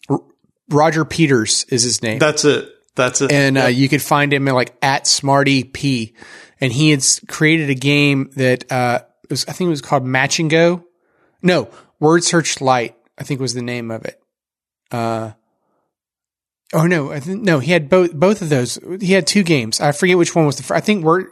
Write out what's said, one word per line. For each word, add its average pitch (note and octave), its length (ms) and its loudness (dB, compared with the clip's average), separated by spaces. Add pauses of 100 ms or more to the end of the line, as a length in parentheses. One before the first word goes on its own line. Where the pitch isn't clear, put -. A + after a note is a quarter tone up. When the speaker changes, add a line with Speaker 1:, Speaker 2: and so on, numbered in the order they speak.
Speaker 1:
R-, - 140 -2 (480)
Roger D#3 340 2
Peters C3+ 640 0
is A#2+ 140 0
his A#2+ 200 -2
name. A#2 180 -4
Speaker 2:
That's D3+ 260 0
it. B2+ 240 0 (240)
That's B2 260 0
it. C#3 120 0
Speaker 1:
And, C#3 260 2
uh, C3 80 2
Speaker 2:
Yep. B2 80 2
Speaker 1:
you C3+ 160 2
could C#3+ 120 0
find C#3+ 300 0
him C#3 160 0
at, C3 60 0
like, B2 260 0
at C#3 260 0
Smarty C#3 580 2
P. B2 500 -4 (460)
And C3 120 0
he D3+ 180 2
had C#3+ 100 2
s-, - 280 -2
created D#3 400 0
a C#3 60 0
game C#3+ 600 0
that, B2+ 360 -2
uh, B2 280 -2 (240)
it - 60 -16
was, C3+ 160 -4
I D3+ 60 -12
think F3+ 140 -4
it F3 40 0
was D3 120 -4
called C3 240 -2
Match C3 320 -2
and D#3+ 100 0
Go. E3+ 360 2 (580)
No, E3+ 260 0 (320)
Word E3 240 4
Search - 380 -2
Lite, B2+ 320 0 (240)
I C#3+ 60 -12
think C3+ 160 -8
was B2 140 -6
the B2 80 -8
name A#2+ 280 -8
of A2+ 160 -10
it. - 120 -12 (720)
Uh, A2+ 420 -6 (1400)
oh D#3+ 140 0
no, D#3+ 260 0
I D3 80 -8
think, F#3+ 220 -8
no, E3+ 160 2
he C3+ 140 -2
had D#3 160 0
both, F3+ 260 2
both F#3 280 0
of D#3+ 60 -8
those. B2 300 -2 (220)
He F#3 120 0
had F#3 140 2
two G#3 160 2
games. C3+ 380 0
I D3 120 2
forget F3+ 260 2
which E3+ 160 0
one D#3+ 120 4
was C#3 100 0
the C#3 60 -12
fir-, - 140 -6
I D#3+ 40 0
think G3+ 240 -2
Word, F3 280 0